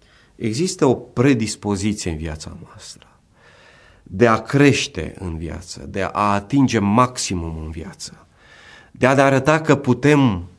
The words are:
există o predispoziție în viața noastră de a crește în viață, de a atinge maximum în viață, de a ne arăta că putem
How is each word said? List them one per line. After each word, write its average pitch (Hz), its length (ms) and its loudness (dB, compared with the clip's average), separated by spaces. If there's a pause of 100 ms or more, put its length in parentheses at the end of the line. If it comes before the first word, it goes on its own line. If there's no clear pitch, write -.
(340)
există 143 520 -2
o 123 80 4
predispoziție 104 1160 -2
în 78 60 -6
viața 80 460 -10
noastră - 580 -20 (840)
de 104 240 2
a 113 160 2
crește 135 760 0
în 85 180 -8
viață, 80 520 -12
de 98 140 -6
a 101 300 0
atinge 117 460 2
maximum 101 840 0
în 78 60 -10
viață, - 560 -16 (640)
de - 160 0
a 135 80 4
ne 135 60 4
arăta 135 400 2
că 151 160 2
putem 127 680 2 (140)